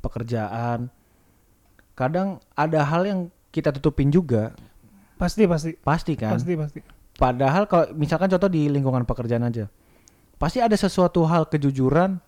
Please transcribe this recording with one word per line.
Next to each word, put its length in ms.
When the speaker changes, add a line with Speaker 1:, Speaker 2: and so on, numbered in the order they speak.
Speaker 1:
pekerjaan, 880
kadang 500
ada 300
hal 220
yang 160
kita 220
tutupin 400
juga. 400
Speaker 2:
Pasti, 320
pasti. 300
Speaker 1:
Pasti 380
kan? 200
Speaker 2:
Pasti, 200
pasti. 260
Speaker 1:
Padahal 520
kalau 280
misalkan 360
contoh 200
di 180
lingkungan 380
pekerjaan 400
aja, 260
pasti 240
ada 160
sesuatu 480
hal 240
kejujuran 800